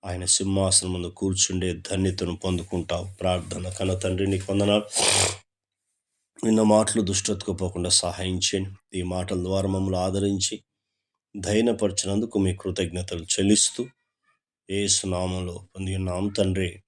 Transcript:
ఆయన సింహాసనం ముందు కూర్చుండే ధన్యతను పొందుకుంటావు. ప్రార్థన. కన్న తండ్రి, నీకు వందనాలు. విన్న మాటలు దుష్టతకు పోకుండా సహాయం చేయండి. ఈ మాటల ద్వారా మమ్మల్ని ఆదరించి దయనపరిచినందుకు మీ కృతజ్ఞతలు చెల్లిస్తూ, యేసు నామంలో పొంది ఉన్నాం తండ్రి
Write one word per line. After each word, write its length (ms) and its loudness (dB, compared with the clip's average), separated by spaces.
ఆయన 200 -4
సింహాసనం 680 2
ముందు 140 -4
కూర్చుండే 640 0
ధన్యతను 640 -2
పొందుకుంటావు. 760 -4
ప్రార్థన. 560 -2
కన్న 240 -2
తండ్రి, 340 0
నీకు 240 -2
వందనాలు. 340 4
విన్న 180 6
మాటలు 400 6
దుష్టతకు 520 -2
పోకుండా 360 -4
సహాయం 480 0
చేయండి. 600 -4
ఈ 20 -2
మాటల 420 -2
ద్వారా 240 0
మమ్మల్ని 300 0
ఆదరించి 680 -2
దయనపరిచినందుకు 1000 0
మీ 160 2
కృతజ్ఞతలు 680 -4
చెల్లిస్తూ, 640 2
యేసు 360 0
నామంలో 680 -2
పొంది 200 -4
ఉన్నాం 320 -2
తండ్రి 600 0